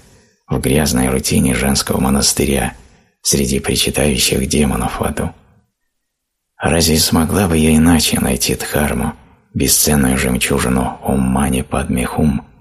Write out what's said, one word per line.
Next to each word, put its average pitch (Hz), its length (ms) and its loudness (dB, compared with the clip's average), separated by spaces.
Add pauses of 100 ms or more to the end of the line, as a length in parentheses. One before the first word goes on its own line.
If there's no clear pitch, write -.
(480)
в 67 120 -2
грязной 65 500 0
рутине 65 440 0
женского - 460 -2
монастыря, 67 760 0 (460)
среди - 380 0
причитающих - 880 0
демонов - 520 0
в - 40 -2
аду? - 280 -4 (1300)
Разве 78 400 0
смогла 85 500 0
бы 85 80 0
я 78 200 4
иначе - 440 4
найти - 360 -2
Дхарму, - 580 -4 (400)
бесценную 67 640 2
жемчужину 64 840 -2
Ом 67 160 0
Мани 65 420 0
Падме - 460 -4
Хум, - 400 -4 (140)